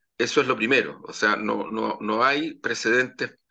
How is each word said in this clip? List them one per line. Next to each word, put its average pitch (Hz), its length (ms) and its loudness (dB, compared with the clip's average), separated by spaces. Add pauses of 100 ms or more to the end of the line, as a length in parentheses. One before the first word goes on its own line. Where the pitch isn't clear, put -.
(180)
Eso 123 240 2
es 127 40 2
lo 127 100 2
primero, 110 480 0
o - 80 -14
sea, 107 240 2
no, 107 340 -4
no, 110 300 -4
no 107 220 0
hay 143 320 0
precedentes 120 840 -2 (120)